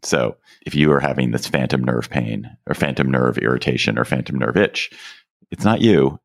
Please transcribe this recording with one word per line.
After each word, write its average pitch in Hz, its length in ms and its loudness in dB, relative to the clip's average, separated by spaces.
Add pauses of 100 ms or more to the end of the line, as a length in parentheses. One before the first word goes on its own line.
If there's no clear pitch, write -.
So 62 320 -2 (300)
if - 80 -12
you 73 180 4
are 71 80 4
having 67 320 -2
this 58 160 -4
phantom 65 360 0
nerve 60 260 -2
pain 55 560 -6
or - 80 -4
phantom 69 380 -2
nerve 64 260 2
irritation 60 640 -2
or 58 40 2
phantom 64 340 -4
nerve 60 200 0
itch, - 320 0 (600)
it's 87 120 -12
not 107 180 2
you 76 440 4